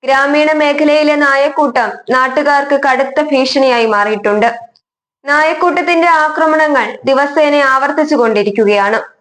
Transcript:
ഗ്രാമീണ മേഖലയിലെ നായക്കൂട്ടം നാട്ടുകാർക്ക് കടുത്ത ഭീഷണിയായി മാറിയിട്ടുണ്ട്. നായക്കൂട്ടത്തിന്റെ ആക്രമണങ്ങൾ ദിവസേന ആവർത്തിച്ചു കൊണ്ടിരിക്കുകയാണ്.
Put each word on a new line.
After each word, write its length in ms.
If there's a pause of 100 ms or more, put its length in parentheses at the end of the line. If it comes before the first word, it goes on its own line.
ഗ്രാമീണ 480
മേഖലയിലെ 640
നായക്കൂട്ടം 720 (200)
നാട്ടുകാർക്ക് 760
കടുത്ത 340
ഭീഷണിയായി 640
മാറിയിട്ടുണ്ട്. 680 (720)
നായക്കൂട്ടത്തിന്റെ 840
ആക്രമണങ്ങൾ 960
ദിവസേന 520
ആവർത്തിച്ചു 580
കൊണ്ടിരിക്കുകയാണ്. 840 (200)